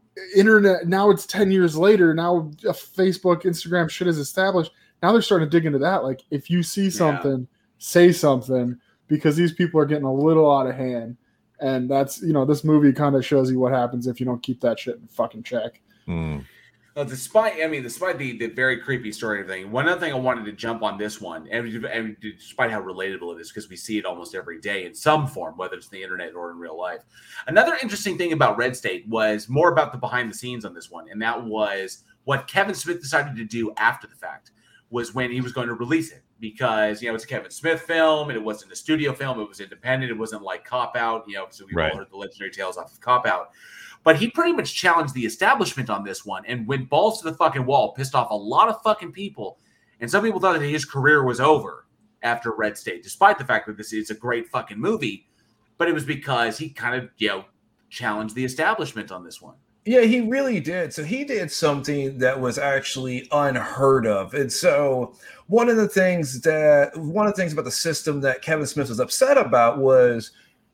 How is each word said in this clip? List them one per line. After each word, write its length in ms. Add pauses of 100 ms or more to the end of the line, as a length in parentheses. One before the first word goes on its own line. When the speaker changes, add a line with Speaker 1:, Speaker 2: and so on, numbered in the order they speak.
(360)
Speaker 1:
internet. 500
Now 240
it's 160
ten 240
years 260
later. 380
Now 360 (140)
a 80
Facebook, 680
Instagram 480
shit 180
is 100
established. 540 (300)
Now 100
they're 100
starting 260
to 20
dig 160
into 120
that. 260
Like, 260
if 200
you 120
see 220
Speaker 2:
Yeah. 60
Speaker 1:
something, 560 (320)
say 340
something, 680 (280)
because 300
these 160
people 280
are 60
getting 180
a 80
little 380
out 160
of 80
hand. 420 (440)
And 300
that's, 320
you 100
know, 120
this 200
movie 280
kinda 300
shows 280
you 80
what 140
happens 340
if 140
you 60
don't 160
keep 180
that 180
shit 180
in 120
fucking 360
check. 360 (260)
Speaker 3:
Mm. 380 (500)
Speaker 2:
Well, 100
despite, 580
I 60
mean, 160
despite 340
the, 200
the 100
very 300
creepy 340
story 280
and 80
everything, 220
one 180
other 120
thing 120
I 40
wanted 300
to 60
jump 300
on 160
this 220
one, 280
and, 360
and 360
despite 520
how 100
relatable 540
it 40
is, 120
'cause 160
we 80
see 220
it 60
almost 300
every 260
day 240
in 120
some 320
form, 280
whether 200
it's 120
the 140
internet 320
or 160
in 80
real 180
life. 260 (440)
Another 340
interesting 380
thing 140
about 240
Red 200
State 320
was 400
more 220
about 220
the 60
behind 300
the 60
scenes 300
on 100
this 160
one, 180
and 140
that 220
was 580 (220)
what 240
Kevin 260
Smith 260
decided 360
to 80
do 320
after 320
the 80
fact, 340 (400)
was 240
when 160
he 100
was 120
going 160
to 60
release 360
it, 120 (180)
because, 600
you 80
know, 60
it's 100
a 40
Kevin 240
Smith 300
film, 480
and 60
it 60
wasn't 300
a 40
studio 360
film, 260
it 100
was 120
independent, 500
it 80
wasn't 240
like 220
Cop 320
Out, 320
you 60
know, 160
so 140
we've 120
Speaker 3:
Right. 160
Speaker 2:
all 60
heard 120
the 60
legendary 340
tales 260
off 160
of 80
Cop 240
Out. 260 (540)
But 120
he 140
pretty 220
much 240
challenged 360
the 140
establishment 640
on 140
this 200
one 220
and 220
went 200
balls 320
to 80
the 80
fucking 300
wall, 260
pissed 220
off 160
a 40
lot 340
of 140
fucking 280
people. 480 (420)
And 80
some 160
people 160
thought 180
that 60
his 200
career 400
was 160
over 440 (380)
after 300
Red 260
State, 240
despite 360
the 60
fact 220
that 100
this 160
is 160
a 60
great 340
fucking 300
movie. 480 (520)
But 100
it 60
was 100
because 520
he 140
kind 240
of, 240
you 100
know, 160 (460)
challenged 460
the 80
establishment 640
on 140
this 180
one. 140 (280)
Speaker 4:
Yeah, 180
he 180
really 400
did. 340
So 80
he 220
did 260
something 680
that 220
was 160
actually 760
unheard 720
of. 260
And 180
so 640 (340)
one 200
of 80
the 120
things 540
that, 540
one 300
of 80
the 80
things 100
about 120
the 80
system 480
that 220
Kevin 240
Smith 240
was 100
upset 360
about 420
was 520 (440)